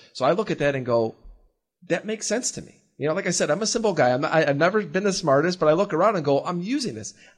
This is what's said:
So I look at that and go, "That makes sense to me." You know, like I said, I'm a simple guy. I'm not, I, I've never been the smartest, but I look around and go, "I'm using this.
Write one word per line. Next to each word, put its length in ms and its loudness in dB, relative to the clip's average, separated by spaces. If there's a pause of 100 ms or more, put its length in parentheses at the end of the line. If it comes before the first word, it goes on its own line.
(140)
So 100 -6
I 100 4
look 180 -2
at 80 -4
that 160 0
and 100 -6
go, 300 0 (720)
"That 180 -4
makes 220 -8
sense 240 -2
to 100 -12
me." 200 -20 (180)
You 80 -2
know, 80 0
like 120 -4
I 40 0
said, 180 0
I'm 140 0
a 40 -2
simple 260 0
guy. 180 4
I'm 100 0
not, 100 -2
I, 140 4
I've 100 2
never 280 2
been 200 -4
the 80 2
smartest, 480 2
but 80 2
I 60 6
look 220 0
around 200 2
and 80 -4
go, 220 2
"I'm 160 -4
using 320 -4
this. 220 -14 (220)